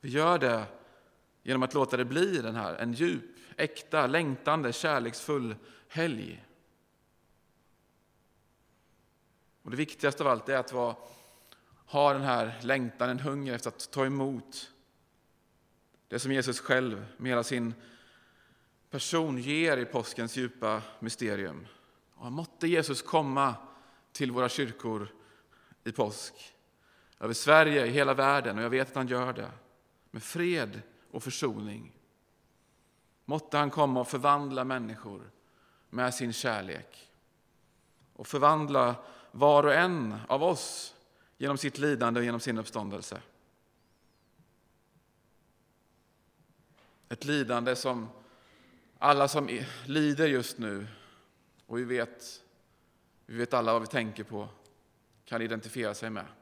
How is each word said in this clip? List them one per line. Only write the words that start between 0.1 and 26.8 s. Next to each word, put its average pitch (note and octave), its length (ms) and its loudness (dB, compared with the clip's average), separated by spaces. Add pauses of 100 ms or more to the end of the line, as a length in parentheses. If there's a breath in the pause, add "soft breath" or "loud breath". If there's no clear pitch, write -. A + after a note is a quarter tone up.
det A#2+ 260 2 (760 soft breath)
genom C3 200 0
att B2+ 120 -2
låta C3 220 2
det B2 80 2
bli E3 340 0
den A2+ 160 -4
här, G2+ 200 -4
en A#2 180 -4
djup, D3 440 -2 (200 loud breath)
äkta, D#3 500 0
längtande, D3 640 0
kärleksfull B2 840 -2 (320 loud breath)
helg. A2 560 -4 (3250)
Och - 80 -12
det B2 60 -4
viktigaste D3 460 -2
av C#3+ 60 4
allt A#2 200 2
är C3+ 80 2
att B2 160 -2
vara, A#2+ 240 -2 (920 loud breath)
ha C#3+ 260 6
den C#3 100 0
här A#2 400 0
längtan, B2 480 0
en B2 100 -4
hunger C#3 340 -4
efter A#2 140 -6
att - 220 -10
ta C3+ 160 0
emot C3+ 640 -4 (1400)
det A#2+ 100 -4
som C3 140 -2
Jesus B2+ 280 0
själv A#2+ 460 0 (100)
med B2+ 140 -4
hela A#2+ 140 2
sin A#2 300 -2 (1200 loud breath)
person D3+ 440 0
ger D3 380 2
i B2 80 0
påskens A#2 520 -4
djupa A2 460 -2 (160)
mysterium. G2+ 680 -6 (480 soft breath)
Och B2 180 -12
måtte E3 360 -4
Jesus D#3 340 2
komma C#3 520 2 (580 loud breath)
till C3+ 180 -2
våra B2 180 2
kyrkor A2+ 600 -4 (760 soft breath)
i A2+ 80 -6
påsk, - 640 -4 (640 soft breath)